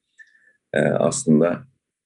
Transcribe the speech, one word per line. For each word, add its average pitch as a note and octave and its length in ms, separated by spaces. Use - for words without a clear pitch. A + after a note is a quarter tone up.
e, - 60
aslında D#2 920